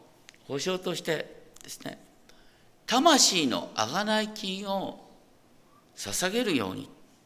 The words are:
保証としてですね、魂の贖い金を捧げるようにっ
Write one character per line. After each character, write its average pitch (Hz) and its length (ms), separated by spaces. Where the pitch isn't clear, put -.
保 139 140
証 185 180
と 185 160
し 156 60
て - 540
で - 60
す - 160
ね、 - 180
魂 240 600
の 92 280
贖 208 480
い 208 60
金 202 380
を 190 380
捧 175 320
げ 240 140
る 190 100
よ 101 160
う - 40
に 107 100
っ - 20